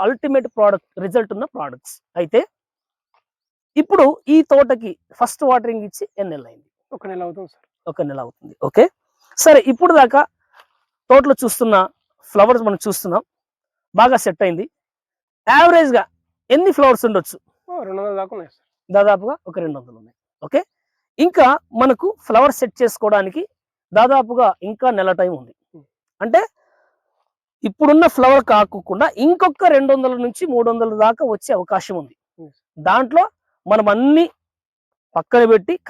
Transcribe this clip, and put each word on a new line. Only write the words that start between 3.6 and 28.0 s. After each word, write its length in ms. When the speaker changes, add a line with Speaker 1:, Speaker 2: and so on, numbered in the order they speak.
Speaker 1:
ఇప్పుడు 240
ఈ 20
తోటకి 400
ఫస్ట్ 320
వాటరింగ్ 380
ఇచ్చి 140
ఎన్ని 120
నెలలు 180
అయింది? 180
Speaker 2:
ఒక 140
నెల 160
అవుతుంది 280
సార్. 100
Speaker 1:
ఒక 180
నెల 180
అవుతుంది. 280
ఓకే, 160
సరే. 140
ఇప్పుడు 280
దాకా 220
తోటలో 340
చూస్తున్న 320
ఫ్లవర్స్ 340
మనం 200
చూస్తున్నాం, 360
బాగా 240
సెట్ 220
అయింది. 200
యావరేజ్‌గా 560
ఎన్ని 260
ఫ్లవర్స్ 320
ఉండొచ్చు? 280
Speaker 2:
ఓ, 60
రెండు 140
వందల 180
దాకా 160
ఉన్నాయి 180
సార్. 100
Speaker 1:
దాదాపుగా 380
ఒక 140
రెండు 160
వందలు 200
ఉన్నాయి. 160
ఓకే, 140
ఇంకా 260
మనకు 260
ఫ్లవర్ 300
సెట్ 240
చేసుకోవడానికి 600
దాదాపుగా 500
ఇంకా 180
నెల 220
టైమ్ 200
ఉంది. 140
Speaker 2:
Hmm. 80
Speaker 1:
అంటే 180
ఇప్పుడున్న 460